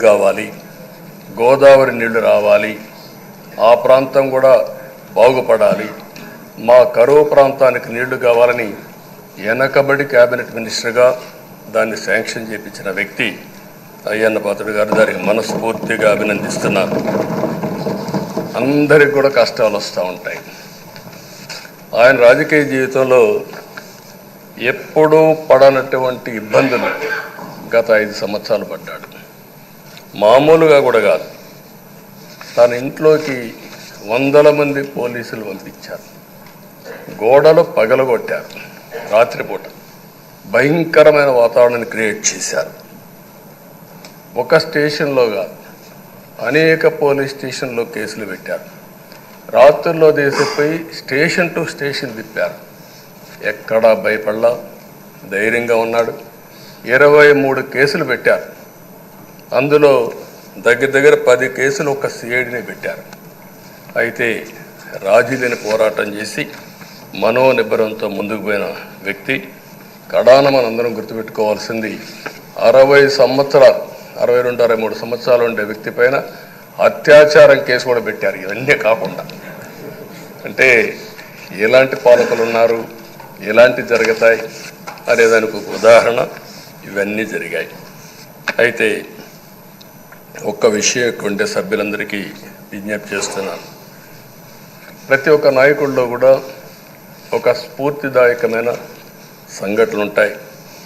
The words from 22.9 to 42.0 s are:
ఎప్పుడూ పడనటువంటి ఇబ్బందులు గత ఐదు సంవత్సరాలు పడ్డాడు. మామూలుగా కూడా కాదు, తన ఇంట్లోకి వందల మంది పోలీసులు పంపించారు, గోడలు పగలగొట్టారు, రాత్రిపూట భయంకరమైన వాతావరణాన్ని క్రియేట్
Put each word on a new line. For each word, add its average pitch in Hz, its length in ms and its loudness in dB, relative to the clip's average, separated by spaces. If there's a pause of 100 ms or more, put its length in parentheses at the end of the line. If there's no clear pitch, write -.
ఎప్పుడూ 156 480 2 (300)
పడనటువంటి 131 800 2 (100)
ఇబ్బందులు 120 500 -2 (840)
గత 117 140 0 (140)
ఐదు 107 200 -6
సంవత్సరాలు 101 500 -6
పడ్డాడు. 82 360 -14 (1160)
మామూలుగా 151 540 6 (100)
కూడా 117 120 2 (100)
కాదు, 78 180 -2 (1300)
తన 120 140 4 (140)
ఇంట్లోకి 151 540 0 (720)
వందల 139 360 4 (120)
మంది 139 220 -2 (160)
పోలీసులు 117 520 -8
పంపించారు, - 560 -16 (1160)
గోడలు 123 420 6 (140)
పగలగొట్టారు, 117 720 -2 (640)
రాత్రిపూట 104 520 -2 (880)
భయంకరమైన 151 800 4 (100)
వాతావరణాన్ని 120 520 2
క్రియేట్ 107 360 -4